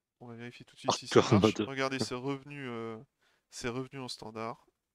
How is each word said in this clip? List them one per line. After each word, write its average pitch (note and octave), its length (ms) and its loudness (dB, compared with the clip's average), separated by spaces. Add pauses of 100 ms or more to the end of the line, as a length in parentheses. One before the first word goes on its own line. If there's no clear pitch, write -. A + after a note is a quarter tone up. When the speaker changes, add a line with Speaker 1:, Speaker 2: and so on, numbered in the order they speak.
(200)
Speaker 1:
on B2 80 -16
va A#2 80 -12
vérifier A#2+ 300 -12
tout - 100 -20
de - 40 -20
suite C3+ 140 0
si - 140 -6
ça - 120 8
Speaker 2:
Hardcore G2+ 220 8
Speaker 1:
marche. G#2+ 180 6
Speaker 2:
mode. G#2 80 -2
Speaker 1:
Regardez, C3+ 320 -2
c'est B2 160 -2
revenu, C#3 520 -6
euh, A2+ 300 -6 (520)
c'est - 200 -6
revenu C3 300 -6
en B2+ 80 -8
standard. A2 580 -8 (300)